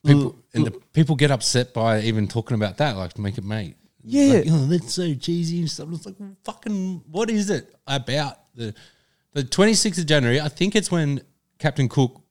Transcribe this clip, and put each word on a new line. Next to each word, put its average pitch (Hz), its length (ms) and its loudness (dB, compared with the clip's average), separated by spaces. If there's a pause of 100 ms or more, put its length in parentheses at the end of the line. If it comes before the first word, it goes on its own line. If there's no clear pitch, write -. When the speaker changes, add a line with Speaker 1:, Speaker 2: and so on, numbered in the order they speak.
Speaker 1:
People, 143 180 6
Speaker 2:
L-, - 120 -6 (200)
Speaker 1:
and - 100 2
the 113 80 -4
Speaker 2:
l- - 80 -18 (120)
Speaker 1:
people 156 220 4
get 147 140 2
upset 123 440 0
by 113 280 2
even 110 260 0
talking 117 280 -4
about 104 220 -2
that, 135 200 0
like, 90 220 -8
make 101 180 -4
it 101 60 -10
May. 104 320 -8 (280)
Speaker 2:
Yeah. 277 360 4
Speaker 1:
Like, - 100 0
"Oh, 151 160 4
that's 165 280 0
so 175 200 -2
cheesy 170 460 -4
and 160 100 -2
stuff." 151 220 -10
It's 165 160 -12
like, 190 80 -16 (280)
fucking, 185 680 -6
what 214 180 -2
is 208 200 0
it - 240 -4 (140)
about 139 500 -4 (180)
the, 113 180 -8 (580)
the 139 120 -4
twenty-sixth 190 560 2
of 165 60 -2
January? 143 360 2
I 151 80 -4
think 196 260 -2
it's 208 160 0
when 147 300 0 (360)
Captain 143 300 0
Cook 127 440 0